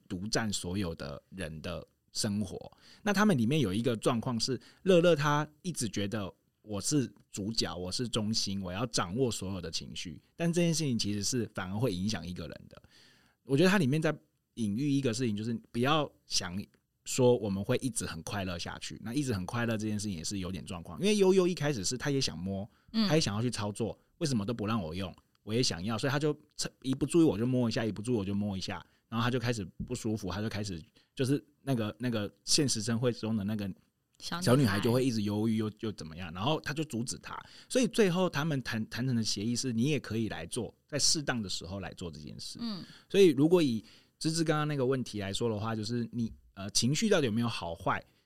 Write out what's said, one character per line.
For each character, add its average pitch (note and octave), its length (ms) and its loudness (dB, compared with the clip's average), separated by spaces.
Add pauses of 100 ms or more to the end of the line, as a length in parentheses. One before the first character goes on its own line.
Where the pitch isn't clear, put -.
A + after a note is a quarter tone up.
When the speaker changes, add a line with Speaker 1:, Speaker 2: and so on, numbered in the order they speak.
Speaker 1:
独 F#2+ 200 -6
占 A2+ 240 -2
所 F2+ 260 -4
有 F2 160 -4
的 C#2+ 260 -10 (100)
人 D#2+ 300 -10
的 E2+ 240 -8 (280)
生 G#2 260 -2
活。 - 320 -6 (340)
那 G#3+ 80 2
他 G3+ 140 6
们 G3 100 6
里 A2+ 120 4
面 D3+ 100 2
有 B2 160 2
一 A2+ 80 0
个 A#2+ 140 2
状 A#2 240 2
况 A#2+ 180 -2
是， A#2 220 -2 (240)
乐 F#3 160 8
乐 E3+ 160 6
她 D3 280 2 (180)
一 F3 100 -4
直 C3 160 -2
觉 G2+ 180 -2
得 G2+ 260 -4 (280)
我 G2+ 200 -6
是 C3 320 2 (200)
主 G#2+ 200 -4
角， F#2+ 220 -2
我 F2+ 160 -6
是 B2 160 -2
中 A2 260 -2
心， G2 300 -2
我 F2+ 80 -6
要 G2+ 160 -4
掌 G2 300 -2
握 B2+ 120 2
所 G2 260 -6
有 F#2 60 -6
的 E2+ 80 -6
情 D2+ 240 -8
绪， - 300 -10 (140)
但 E3+ 160 0
这 E3+ 100 4
件 E3+ 100 4
事 D#3 120 0
情 B2+ 120 0
其 G#2 160 -2
实 G2+ 120 -2
是 A#2 280 0
反 F#2+ 160 -6
而 F#2+ 80 -4
会 A#2 160 0
影 F#2 160 0
响 F2 160 -4
一 F2 80 -8
个 F2+ 140 -10
人 - 220 -14
的。 - 120 -20 (640)
我 C#3 140 -2
觉 D#3 80 6
得 F#3 40 8
它 F#3+ 80 4
里 D#3 120 4
面 D3+ 120 2
在 D#3 160 0 (380)
隐 G#2+ 220 0
喻 C#3+ 120 0
一 C#3 120 4
个 B2 120 2
事 B2+ 140 0
情， G#2+ 100 0
就 G#2 60 -4
是 A#2 100 -4 (200)
不 A#2+ 80 -2
要 C#3+ 280 2 (200)
想 F2+ 280 -2 (480)
说 B2 320 6
我 G2+ 140 0
们 F#2+ 140 -2
会 B2+ 140 2
一 C3 120 -2
直 G2 160 -4
很 E2+ 160 -8
快 G2+ 220 -4
乐 F#2 120 -4
下 - 220 -8
去， - 240 -12
那 A2 100 -8
一 C#3+ 120 0
直 B2+ 100 -2
很 F#2 100 -4
快 A#2+ 220 -2
乐 A2+ 100 0
这 G#2+ 120 -2
件 G#2+ 100 -2
事 G2+ 80 -4
情 G2 100 -4
也 D#2+ 60 -8
是 G2+ 160 -4
有 F#2 140 -4
点 F#2+ 120 -8
状 F#2 160 -10
况， E2 200 -10
因 E3+ 60 0
为 G#3+ 100 4
悠 F#3+ 180 6
悠 F3+ 140 6
一 F#3 40 0
开 D3+ 200 -2
始 G#2 120 -4
是 B2 140 -2
她 D3 100 -4
也 C#3 120 2
想 F2+ 180 -2
摸， F#2+ 320 -4 (220)
Speaker 2:
嗯。 A3 160 2
Speaker 1:
她 D#3 80 4
也 E3 40 4
想 G#2+ 140 0
要 G#2+ 80 0
去 B2 80 0
操 G#2 220 -4
作， G2+ 260 -4 (200)
为 E3+ 100 0
什 C3 80 2
么 G2 100 0
都 A#2+ 80 -2
不 G#2+ 140 -2
让 A2+ 120 0
我 D#2+ 140 -6
用？ F#2 180 -6 (300)
我 G#2 100 -8
也 A#2 80 2
想 F2 220 0
要， A2 160 -2
所 C#3 100 -2
以 - 0 -
她 C#3 120 0
就 D3+ 180 -2 (440)
一 C3 120 0
不 C#3+ 100 -2
注 E3 160 4
意 D#3+ 40 10
我 A2 120 6
就 A2 80 0
摸 B2 240 2
一 A2+ 40 -2
下， A#2 120 -2
一 A2 60 0
不 G2+ 100 -6
注 A2+ 120 -2
意 A#2+ 40 2
我 G2+ 80 0
就 G2 80 -4
摸 G2+ 240 0
一 F#2 40 -6
下， F2+ 260 -8 (220)
然 A2+ 120 -2
后 A#2 40 2
她 A#2+ 40 2
就 B2 120 0
开 A#2+ 120 0
始 G#2+ 120 -4 (240)
不 B2 40 -6
舒 A2+ 240 -2
服， F#2 140 -6
她 F#2+ 100 -4
就 G#2+ 80 -2
开 - 140 -4
始 F#2+ 180 -8 (340)
就 C3+ 120 0
是 C#3 180 2 (200)
那 C3+ 100 0
个， G#2+ 240 -2
那 B2 120 -4
个 G#2 220 -2 (100)
现 - 260 4
实 A2+ 140 -2
生 A2+ 160 0
活 B2 140 2
中 A2 240 -2
的 G2 80 -2
那 G#2+ 100 -2
个 G2+ 160 -4 (480)
Speaker 2:
小 - 220 -8
女 - 0 -
孩。 - 20 -8
Speaker 1:
小 B2+ 140 6
女 C#3+ 80 6
孩 G2+ 160 4
就 A#2 100 2
会 B2+ 140 4
一 C3+ 80 2
直 A2+ 100 0
忧 G#2 240 0
郁 A2 100 2
又， A2 140 0 (100)
又 A2 120 -4
怎 - 140 -12
么 D#2 100 -12
样， F2 160 -6
然 F2+ 100 -6
后 D3 180 2
她 - 120 -6
就 D#3+ 120 -4
阻 A#2+ 200 -4
止 - 140 -6
她， - 200 -12 (300)
所 - 120 2
以 A#3+ 60 4
最 G3 240 4
后 F3+ 180 2
他 C#3+ 160 -2
们 D3 180 0
谈， A2 260 -4
谈 A#2+ 180 -2
成 C3 80 0
的 A2+ 80 2
协 G#2 220 -2
议 A#2+ 100 0
是 A#2+ 180 -2
你 A2+ 180 2
也 C#3 100 0
可 - 160 -6
以 A2+ 120 0
来 E2+ 180 -8
做， G2+ 280 -6 (140)
在 D3 100 -4
适 D#3 240 4
当 C3 200 -2
的 F#2+ 60 -6
时 - 180 -6
候 G2 140 -8
来 F#2 120 -8
做 F2 180 -8
这 D2+ 80 -14
件 C#2 220 -12
事。 - 220 -12
Speaker 2:
嗯。 G#3 200 -8 (260)
Speaker 1:
所 F#3+ 120 4
以 F#3+ 80 12
如 C#3+ 200 6
果 F3 140 6
以 A#2 220 0 (340)
芝 D#3+ 140 -2
芝 E3 100 0
刚 D#3 140 2
刚 D3+ 100 0
那 D3+ 100 -2
个 C3 100 0
问 C3 180 0
题 G#2 160 -8
来 G2 120 -4
说 A#2 180 0
的 G#2+ 80 -2
话， A2+ 180 -2
就 A2 80 -4
是 A#2 260 -2
你， A#2 220 -4 (220)
呃， F#2+ 160 -10
情 B2 240 2
绪 A3 140 2
到 G3 120 4
底 C#3 60 2
有 G#2+ 60 2
没 A2+ 100 2
有 A#2+ 60 0
好 E2+ 260 -6
坏？ A2+ 280 -2 (240)